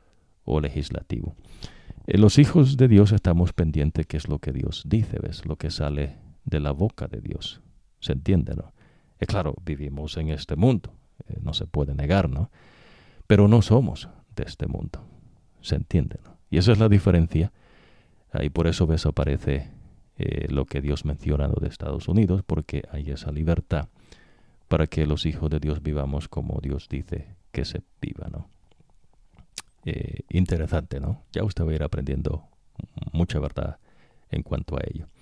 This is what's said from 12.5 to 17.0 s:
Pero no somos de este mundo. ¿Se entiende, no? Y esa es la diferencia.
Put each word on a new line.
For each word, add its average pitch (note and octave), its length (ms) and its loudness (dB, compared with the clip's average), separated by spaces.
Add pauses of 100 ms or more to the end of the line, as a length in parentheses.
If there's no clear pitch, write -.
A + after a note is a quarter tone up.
Pero G2+ 220 8
no A2 140 8
somos - 480 2 (260)
de - 80 -6
este - 240 -8
mundo. - 360 -8 (580)
¿Se - 140 -4
entiende, - 480 -2
no? - 140 -20 (120)
Y D2+ 100 2
esa F#2+ 120 4
es G2+ 80 4
la A2+ 80 4
diferencia. F2 640 4 (800)